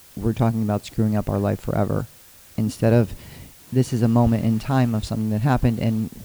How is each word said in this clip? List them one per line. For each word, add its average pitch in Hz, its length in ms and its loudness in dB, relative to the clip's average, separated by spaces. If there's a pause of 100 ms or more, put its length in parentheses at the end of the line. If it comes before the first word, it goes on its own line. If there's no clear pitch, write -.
(160)
we're 104 160 0
talking 113 300 0
about 104 220 -2
screwing 107 320 0
up 101 120 -2
our 101 100 -2
life 101 220 -2
forever, 101 460 -2 (500)
instead 113 360 0
of, 117 200 4 (600)
this 127 200 0
is 113 100 0
a 117 60 4
moment 117 360 4
in 113 140 2
time 123 360 0
of 107 100 -2
something 110 260 -4
that 107 100 0
happened, 120 400 2
and 110 300 0 (140)